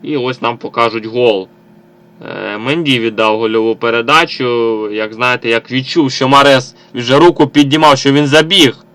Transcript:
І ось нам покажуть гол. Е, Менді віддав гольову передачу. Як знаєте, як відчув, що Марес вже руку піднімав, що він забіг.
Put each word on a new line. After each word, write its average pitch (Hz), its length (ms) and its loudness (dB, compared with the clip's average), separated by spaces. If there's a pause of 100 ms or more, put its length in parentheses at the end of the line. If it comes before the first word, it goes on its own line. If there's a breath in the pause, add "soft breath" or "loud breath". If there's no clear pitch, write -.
І 151 160 -6
ось 127 240 -6
нам 117 160 -4
покажуть 113 480 -4
гол. 110 420 0 (720)
Е, 101 360 -10
Менді 139 420 -2
віддав 110 400 -2
гольову 113 360 -2
передачу. 117 1160 -2
Як 107 220 -6
знаєте, 123 360 -4
як 113 220 -2
відчув, 131 400 -2
що 131 160 -2
Марес 139 480 2 (180 soft breath)
вже 123 260 0
руку 160 280 4
піднімав, 147 500 2
що 139 140 0
він 147 160 2
забіг. 156 680 2